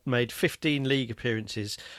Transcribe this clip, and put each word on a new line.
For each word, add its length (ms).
made 240
fifteen 540
league 260
appearances 680